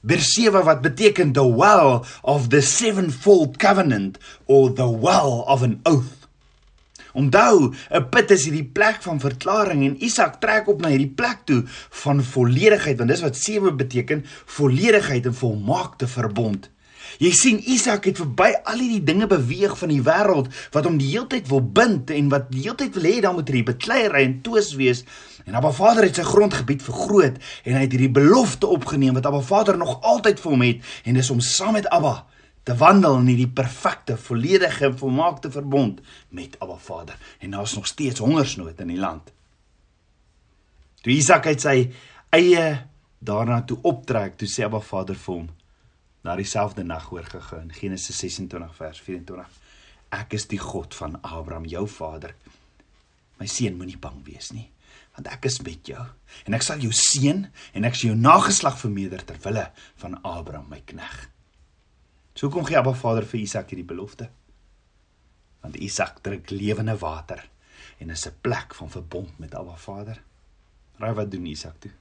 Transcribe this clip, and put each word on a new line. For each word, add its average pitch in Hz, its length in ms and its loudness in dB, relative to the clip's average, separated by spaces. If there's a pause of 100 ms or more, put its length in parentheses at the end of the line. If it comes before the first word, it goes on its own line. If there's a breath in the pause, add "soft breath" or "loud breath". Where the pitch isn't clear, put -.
Berseba 190 560 4
wat 151 220 4
beteken 180 500 4
the 143 80 4
well 143 600 6 (180 loud breath)
of 131 300 0
the 143 100 8
sevenfold 190 960 2
covenant 143 640 2 (260 loud breath)
or 135 240 8
the 131 160 0
well 127 640 2
of 127 180 2
an 107 220 -2
oath. 139 260 0 (1040 loud breath)
Onthou, 147 540 4 (180 loud breath)
'n 170 220 0
put 233 180 2
is 180 140 6
hierdie 151 320 -4
plek 214 260 0
van 160 160 -6
verklaring 165 640 0
en 139 220 0
Isak 233 360 0
trek 214 280 0
op 165 120 2
na 160 120 0
hierdie 135 180 2
plek 240 340 -4
toe 123 200 0 (400 loud breath)
van 143 180 2
volledigheid, 135 760 4
want 120 120 2
dis 170 140 0
wat 143 120 -2
sewe 196 360 0
beteken, 127 520 -4 (200 loud breath)
volledigheid 143 840 2
en 120 80 -2
volmaakte 113 720 -4
verbond. 110 640 -4 (480 loud breath)
Jy 175 140 4
sien, 220 260 4 (140)
Isak 220 340 0
het - 140 -2
verby 165 300 2 (180)
al 233 140 -4
hierdie 226 240 -2
dinge 190 240 2
beweeg 180 500 0
van 165 100 -4
die 139 140 2
wêreld 165 460 2 (240 loud breath)
wat 151 120 2
hom 165 140 2
die 135 140 0
heeltyd 233 360 -4
wil 139 140 4
bind 160 500 2
en 143 160 2
wat 135 220 0
die 131 140 -6
heeltyd 254 320 -6
wil 165 100 2
hê 226 160 4
daar 185 100 2
moet 160 140 -4
hierdie 127 220 0
bekleierery 202 580 0
en 131 160 -4
twis 214 340 0
wees. 123 260 0 (440 loud breath)
En 104 80 -6
Abba 143 180 0
Vader 214 320 6
het 175 140 -2
sy 156 80 -4
grondgebied 160 560 2
vergroot 160 560 2
en - 380 -4
hy 135 80 2
het 127 100 -2
hierdie 131 160 2
belofte 190 580 4
opgeneem 139 460 0
wat 131 100 -2
Abba 143 200 0
Vader 196 340 2
nog 160 240 -4
altyd 220 400 2
vir 156 100 0
hom 123 120 4
het 120 260 -4 (160)
en 127 100 2
dis 131 140 -2
om 120 120 0
saam 214 340 0
met 202 160 -4
Abba 147 260 0 (480 soft breath)
te 120 80 -2
wandel 165 460 6
in 127 100 6
hierdie 127 240 2
perfekte, 123 640 -6 (100)
volledige 143 640 2
en 127 100 -10
volmaakte 143 500 -4
verbond 139 520 -4 (340 soft breath)
met 87 240 -18
Abba 92 160 -12
Vader. 82 400 -16 (240 loud breath)
En 98 160 -12
daar's 104 220 -8
nog 95 100 -8
steeds 131 320 -6
hongersnood 107 640 -2
in 87 80 -8
die 92 80 -6
land. 80 320 -8 (1700)
Toe 120 140 0
Isak 160 340 2
uit 147 160 -2
sy 135 140 2 (580 loud breath)
eie 175 300 6 (520)
daarna 113 460 -2
toe 120 140 -8 (100)
optrek, 110 480 -4
toe 98 140 -8
sê 110 180 -4
Abba 107 160 -6
Vader 95 320 -8
vir - 180 -10
hom, 82 140 -12 (800)
na 87 80 -6
dieselfde 98 480 -6
nag, 80 240 -12
hoor 85 160 -14
gou-gou 82 380 -18
in 80 100 -18
Genesis - 480 -10
sesentwintig 87 560 -12
vers 78 240 -16
vierentwintig, 90 480 -16 (640 soft breath)
"Ek - 220 -12
is 104 120 -8
die 101 120 -8
God 82 360 -12
van 76 280 -12
Abraham, 80 420 -14
jou 85 240 -8
vader. 78 460 -14 (1080 soft breath)
My 101 60 -12
seun, 107 300 -6
moenie 92 200 -16
bang 67 280 -18
wees - 280 -20
nie, 113 180 -18 (460 soft breath)
want 139 100 -18
ek - 180 -16
is 135 180 -6
met - 240 -16
jou. 120 200 -14 (400 loud breath)
En 104 80 -4
ek 127 80 -4
sal 151 160 -6
jou 117 140 -4
seën 143 580 0 (240 loud breath)
en 101 100 -6
ek 123 100 -2
sal 120 160 -2
jou 110 60 0
nageslag 156 600 2
vermeerder 98 460 -8
ter 80 180 -18
wille 104 280 -8 (260 soft breath)
van 90 260 -18
Abraham, 73 460 -14
my 71 160 -20
knegt." - 440 -18 (1120)
So 143 80 -6
hoekom 147 220 -4
gee 156 100 0
Abba 127 160 2
Vader 113 320 -4
vir 113 160 -8
Isak 101 300 -10
hierdie 87 160 -14
belofte? 101 400 -14 (1400)
Want 76 180 -16
Isak 98 400 -8
drink 101 320 -12
lewende 104 460 -4
water 82 400 -12 (580 soft breath)
en 82 160 -16
is - 140 -12
'n 82 120 -20
plek - 340 -8
van 82 160 -18
verbond 87 480 -16
met 78 160 -18
Abba 87 220 -16
Vader. 104 460 -16 (760)
Raai 110 160 -8
wat 101 160 -6
doen 90 160 -10
Isak 80 340 -16
toe? 101 100 -20 (100)